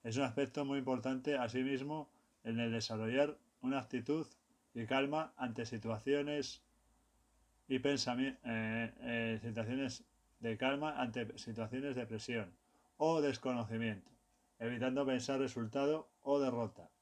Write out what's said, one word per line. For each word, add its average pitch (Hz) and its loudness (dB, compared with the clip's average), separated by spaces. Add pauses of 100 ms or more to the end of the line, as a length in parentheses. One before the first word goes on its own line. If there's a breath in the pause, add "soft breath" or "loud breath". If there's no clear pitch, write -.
Es 113 -2
un 143 4
aspecto 135 0
muy 139 0
importante, 131 0
asimismo, 131 -2 (340 soft breath)
en 113 -2
el 117 0
desarrollar 113 2 (240)
una 131 0
actitud 127 -2 (480)
y 117 -4
calma 139 2
ante 120 -2
situaciones 135 -2 (1040)
y 131 0
pensami-, 131 2
eh, 113 -2
eh, 117 -2
situaciones 117 -4 (340)
de 113 -2
calma 143 0
ante 120 -4
situaciones 120 -4
de 123 -4
presión 110 -4 (440 soft breath)
o 160 4
desconocimiento, 113 0 (480)
evitando 123 2
pensar 131 2
resultado 135 0 (100)
o 143 4
derrota 117 0 (120)